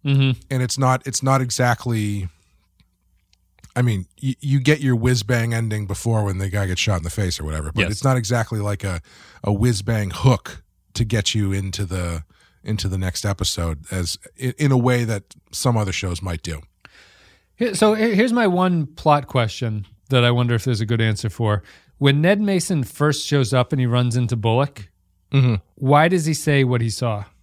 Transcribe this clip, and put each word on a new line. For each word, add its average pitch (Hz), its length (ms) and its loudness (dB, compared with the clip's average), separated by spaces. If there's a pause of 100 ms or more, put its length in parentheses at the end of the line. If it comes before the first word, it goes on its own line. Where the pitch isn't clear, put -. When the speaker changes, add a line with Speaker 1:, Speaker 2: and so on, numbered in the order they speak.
Speaker 1:
Mm-hmm. 135 340 2 (120)
Speaker 2:
And 131 120 -2
it's 120 140 -4
not, 127 300 2
it's 131 160 -6
not 135 180 4
exactly, 113 880 -2 (1500)
I 123 60 0
mean, 107 240 0 (180)
y-, 135 180 -2
you 139 200 0
get 147 200 2
your 131 140 2
whiz-bang 117 600 0
ending 107 320 -2
before 110 380 -2
when 98 120 -2
the 95 140 -2
guy 101 160 -2
gets 92 160 -2
shot 95 160 0
in 80 40 -4
the 82 60 -6
face 92 320 -4
or 71 40 -8
whatever, 76 280 -6
but 101 100 0
Speaker 1:
Yes. 92 100 0
Speaker 2:
it's 104 120 -8
not 131 140 2
exactly 113 420 -2
like 101 240 -4
a, 90 160 -4 (420)
a 101 100 -2
whiz-bang 104 640 0
hook - 480 -2 (300)
to 117 140 -2
get 107 280 -2
you 101 160 -2
into 98 360 -6
the, 85 380 -6 (380)
into 104 280 -4
the 95 80 -4
next 92 260 -4
episode 85 680 -4
as, 90 280 -6 (200)
i-, 127 200 -4
in 147 120 2
a 131 60 6
way 123 280 4
that 107 300 -6 (160)
some 120 280 0
other 98 140 -2
shows 90 280 -4
might 90 220 -6
do. 80 180 -8 (960)
Speaker 1:
Here, 226 180 -2
so 214 200 4
he-, 220 200 2
here's 226 200 4
my 233 140 2
one 180 380 2
plot 147 420 0
question 110 580 -2 (240)
that 127 140 4
I 120 60 4
wonder 120 240 2
if 113 100 -2
there's 113 180 0
a 110 40 -2
good 117 140 0
answer 110 300 0
for. 104 320 -2 (360)
When 139 220 4
Ned 196 200 4
Mason 190 420 0
first 147 420 -2
shows 135 300 0
up 123 180 2
and 143 80 0
he 127 60 2
runs 123 300 2
into 123 200 0
Bullock, 113 540 -2 (420)
Speaker 2:
Mm-hmm. 127 220 4 (220)
Speaker 1:
why 143 320 4
does 175 180 0
he 160 80 0
say 139 300 2
what 123 160 0
he 113 100 0
saw? 107 340 -4 (180)